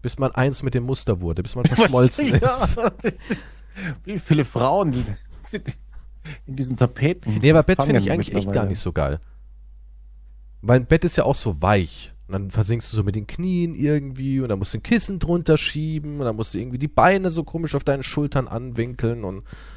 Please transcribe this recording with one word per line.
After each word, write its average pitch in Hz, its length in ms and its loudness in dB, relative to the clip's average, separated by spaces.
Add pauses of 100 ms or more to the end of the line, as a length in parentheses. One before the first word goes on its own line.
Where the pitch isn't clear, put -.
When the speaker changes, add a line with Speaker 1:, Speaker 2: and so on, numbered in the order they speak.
Speaker 1:
bis - 160 -6
man 135 140 0
eins 131 300 0
mit 123 120 -2
dem 120 100 -2
Muster 123 360 -2
wurde, 85 220 -2
bis - 120 -10
man 123 100 0
Speaker 2:
<laughs> - 20 6
Speaker 1:
verschmolzen 165 640 4
Speaker 2:
Ja, 143 60 4
Speaker 1:
ist. 254 380 2
Speaker 2:
das 220 280 -2
ist, - 600 -6 (400)
wie 196 140 -6
viele 151 260 2
Frauen 143 480 0 (500)
sind - 340 -10 (720)
in 131 100 -10
diesen 127 200 -4
Tapeten 123 640 0
Speaker 1:
Nee, 135 100 6
aber 160 120 8
Bett 185 200 2
finde 139 180 4
Speaker 2:
gefangen 98 60 0
Speaker 1:
ich - 60 0
eigentlich - 220 -2
echt 98 180 -2
gar 104 120 0
Speaker 2:
mittlerweile. 98 60 0
Speaker 1:
nicht - 100 -4
so 92 120 -4
geil. 73 280 -2 (1400)
Weil 123 180 6
ein 123 60 -2
Bett 160 180 4
ist - 120 -2
ja - 80 4
auch 135 100 2
so 82 280 -4
weich. 95 500 0 (140)
Und 95 60 -14
dann 98 180 -6
versinkst 113 420 -2
du 113 40 -6
so 104 80 2
mit 101 120 -2
den 107 100 -6
Knien 175 480 -2
irgendwie 135 640 -2
und 127 100 -2
dann 98 80 0
musst 104 160 -6
du 110 40 -6
ein - 40 -8
Kissen 202 360 0
drunter 160 380 2
schieben 151 640 -4
und 135 80 -4
dann 110 100 -2
musst 110 160 -6
du 98 60 -6
irgendwie 123 200 -6
die 147 100 -4
Beine 185 420 4
so 160 120 -2
komisch 160 320 -6
auf 139 100 -2
deinen 139 180 2
Schultern 143 460 -2
anwinkeln 120 760 -4
und, 95 200 -8 (320)